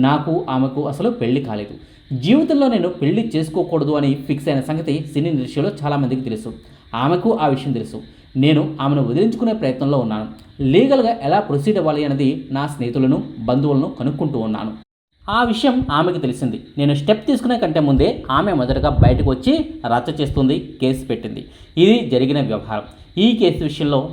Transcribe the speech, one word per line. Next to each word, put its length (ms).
నాకు 280
ఆమెకు 320
అసలు 180
పెళ్లి 260
కాలేదు. 280
జీవితంలో 440
నేను 220
పెళ్లి 220
చేసుకోకూడదు 640
అని 120
ఫిక్స్ 220
అయిన 200
సంగతి 240
సినీ 160
ఇండస్ట్రీలో 420
చాలామందికి 460
తెలుసు. 240
ఆమెకు 280
ఆ 120
విషయం 240
తెలుసు. 200
నేను 180
ఆమెను 260
వదిలించుకునే 520
ప్రయత్నంలో 440
ఉన్నాను. 220
లీగల్గా 400
ఎలా 200
ప్రొసీడ్ 340
అవ్వాలి 260
అన్నది 220
నా 60
స్నేహితులను, 440
బంధువులను 400
కనుక్కుంటూ 480
ఉన్నాను. 240
ఆ 100
విషయం 240
ఆమెకు 280
తెలిసింది. 340
నేను 240
స్టెప్ 260
తీసుకునే 360
కంటే 260
ముందే 200
ఆమె 240
మొదటగా 300
బయటకు 320
వచ్చి 200
రచ్చ 280
చేస్తుంది, 360
కేసు 280
పెట్టింది. 340
ఇది 140
జరిగిన 280
వ్యవహారం. 360
ఈ 100
కేసు 280
విషయంలో 300